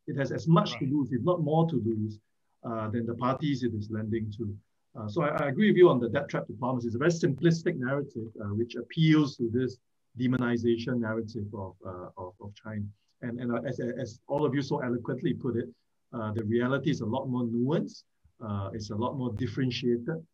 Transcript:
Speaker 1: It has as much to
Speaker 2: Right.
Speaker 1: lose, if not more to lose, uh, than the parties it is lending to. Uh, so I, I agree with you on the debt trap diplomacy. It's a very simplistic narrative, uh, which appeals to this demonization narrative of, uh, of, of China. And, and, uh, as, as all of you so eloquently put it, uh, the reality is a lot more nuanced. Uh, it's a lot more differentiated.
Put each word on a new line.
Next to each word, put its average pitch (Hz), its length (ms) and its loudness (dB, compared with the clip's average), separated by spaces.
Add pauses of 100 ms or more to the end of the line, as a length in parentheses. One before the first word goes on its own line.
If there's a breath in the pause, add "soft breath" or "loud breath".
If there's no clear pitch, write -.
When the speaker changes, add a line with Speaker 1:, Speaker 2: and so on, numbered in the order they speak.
Speaker 1:
It 131 80 -4
has 139 160 0
as 135 160 -4
much 190 320 6
to 147 60 0
Speaker 2:
Right. 131 80 0
Speaker 1:
lose, 135 180 2
if 120 120 0
not 175 180 2
more 156 280 4
to 135 60 0
lose, 110 440 -2 (440)
uh, 113 260 -4
than 113 160 -2
the 117 100 -4
parties 127 480 0
it 113 100 0
is 107 180 -6
lending 107 460 -2
to. 104 180 -6 (420)
Uh, 107 120 -8
so 151 140 -2
I, 147 40 2 (160)
I 143 60 0
agree 202 220 4
with - 40 6
you 175 140 12
on 131 100 6
the 120 80 0
debt 139 220 0
trap 135 180 -4
diplomacy. 120 400 -4
It's 107 80 -2
a 117 40 -2
very 160 120 4
simplistic 165 640 2
narrative, 131 540 -4 (120)
uh, 101 140 -4
which 120 200 -2
appeals 156 600 4
to 117 160 -2
this 127 260 0 (400)
demonization 120 840 2
narrative 110 520 -4
of, 95 220 -8 (100)
uh, 92 220 -10 (100)
of, 92 220 -12
of 104 160 -16
China. 110 300 -8 (360)
And, 120 200 -8
and, 120 100 -2
uh, 117 160 0
as, 131 140 -6
as 120 460 -6
all 147 180 0
of 127 100 0
you 143 60 0
so 139 180 -2
eloquently 120 540 -2
put 110 240 -4
it, - 100 -2 (460)
uh, 110 180 -4
the 107 140 -4
reality 127 460 2
is - 100 -2
a 113 40 -2
lot 117 220 -2
more 123 160 -2
nuanced. 131 600 0 (380)
Uh, 101 320 -4
it's 107 180 -8
a 104 40 -6
lot 127 220 -4
more 123 160 -2
differentiated. 120 840 -2 (180)